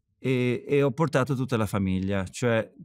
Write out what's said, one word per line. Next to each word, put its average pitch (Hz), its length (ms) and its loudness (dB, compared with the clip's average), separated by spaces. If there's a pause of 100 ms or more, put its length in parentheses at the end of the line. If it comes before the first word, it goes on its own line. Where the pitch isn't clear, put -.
(200)
e, 123 480 0
e 143 160 2
ho 139 80 2
portato 143 420 0
tutta 123 240 -2
la 107 80 0
famiglia. 95 640 -2
Cioè, 113 440 0 (140)